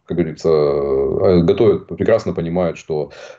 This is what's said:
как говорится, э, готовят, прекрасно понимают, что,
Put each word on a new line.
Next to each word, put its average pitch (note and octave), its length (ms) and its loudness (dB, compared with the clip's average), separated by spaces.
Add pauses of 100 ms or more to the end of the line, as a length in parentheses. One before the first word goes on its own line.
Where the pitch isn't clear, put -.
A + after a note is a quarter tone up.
как E2 120 -6
говорится, D#2+ 320 -2
э, C#2+ 920 2
готовят, G2 460 2
прекрасно G2 460 0
понимают, E2+ 440 -2
что, D2+ 320 -6 (280)